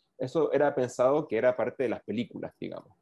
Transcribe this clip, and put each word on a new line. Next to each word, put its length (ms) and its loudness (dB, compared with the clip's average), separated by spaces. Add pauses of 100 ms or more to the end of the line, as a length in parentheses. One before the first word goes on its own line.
(180)
Eso 340 0
era 220 4
pensado 540 2
que 100 -2
era 180 4
parte 280 -2
de 60 2
las 140 -4
películas, 560 -6
digamos, 420 -12